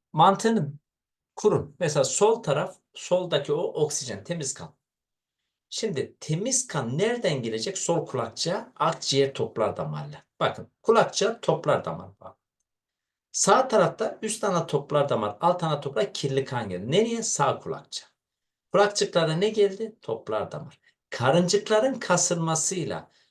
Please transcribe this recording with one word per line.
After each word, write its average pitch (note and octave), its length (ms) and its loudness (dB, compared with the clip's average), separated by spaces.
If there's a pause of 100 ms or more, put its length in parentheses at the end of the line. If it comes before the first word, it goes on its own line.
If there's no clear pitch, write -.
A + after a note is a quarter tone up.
(140)
Mantığını F#3+ 600 2 (600)
kurun. - 440 0
Mesela D3 240 2
sol A3 400 2
taraf, D3 340 -2 (160)
soldaki D#3+ 600 -2
o D#3 80 0
oksijen, C3 640 -4
temiz E3 300 -6
kan. - 220 -16 (920)
Şimdi - 500 -6
temiz F#3+ 480 -2
kan C3 300 -4
nereden G3+ 440 0
gelecek? A2+ 360 -6
Sol E3+ 280 -2
kulakçığa, - 720 -6
akciğer C#3 580 0
toplar A2 440 -2
damarla. D2+ 460 -8 (160)
Bakın - 320 -4 (120)
kulakçığa A3 580 2
toplar C#3 440 0
damar F2+ 240 -8 (120)
var. - 140 -20 (960)
Sağ A#3+ 360 4
tarafta F3+ 540 2
üst A3 220 -4
ana F3+ 240 0
toplar D3 420 0
damar, G#2+ 320 0
alt F3 220 2
ana D#3 160 -2
toplar G3+ 340 -2
kirli C3+ 320 -2
kan A2+ 240 -6
gelir. F#2 220 -6
Nereye? A3+ 320 2
Sağ C3 360 0
kulakçığa. - 500 -12 (600)
Kulakçıklara F#3 640 2
ne F#3 160 0
geldi? G#3 520 0
Toplar A2 500 -6
damar. - 280 -14 (300)
Karıncıkların G3+ 840 2
kasılmasıyla E3 1200 -2 (200)